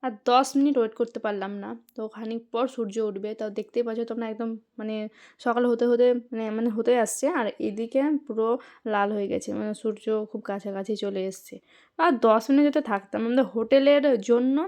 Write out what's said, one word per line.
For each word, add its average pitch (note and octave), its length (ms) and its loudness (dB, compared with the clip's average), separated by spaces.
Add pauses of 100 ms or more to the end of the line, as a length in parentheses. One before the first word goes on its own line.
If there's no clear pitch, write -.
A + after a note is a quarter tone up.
আর B3+ 60 -4 (200)
দশ C4 160 6 (100)
মিনিট C#4 200 2
ওয়েট A3 220 0
করতে A#3 260 -4
পারলাম G3+ 260 -4 (120)
না। G#3 60 -10 (260)
তো A3+ 60 -10 (140)
খানিক A3+ 260 -8 (120)
পর A#3+ 120 0 (100)
সূর্য G#3+ 200 -6 (140)
উঠবে, G3+ 200 -8 (100)
তাও G#3+ 100 -6 (100)
দেখতেই A3+ 280 -4
পাচ্ছ A3+ 120 -6 (120)
তোমরা A3+ 200 -6
একদম A3+ 180 -6 (300)
মানে A3 160 -6 (500)
সকাল A#3+ 260 2
হতে A#3 200 2
হতে A#3+ 140 4 (260)
মানে, A3+ 140 -6 (120)
মানে A#3 200 0
হতে A#3+ 160 2 (100)
আসছে। G#3+ 220 -4 (140)
আর A3+ 60 -2 (220)
এদিকে A#3 340 -2 (240)
পুরো A3 220 -2 (460)
লাল G3+ 220 2
হয়ে G3+ 160 -2
গেছে, G3 180 -4 (100)
মানে G#3+ 120 -4 (100)
সূর্য G#3 240 -4 (260)
খুব G#3+ 180 -8
কাছাকাছি G3 440 -6 (100)
চলে G3 260 -4
এসছে। - 260 -16 (440)
আর E4 120 4 (160)
দশ A3 220 6
মিনিট C#4 180 6
যাতে D4 140 2 (100)
থাকতাম G3+ 340 -4
আমাদের B3 280 2
হোটেলের C4+ 500 4 (260)
জন্য B3+ 280 4 (100)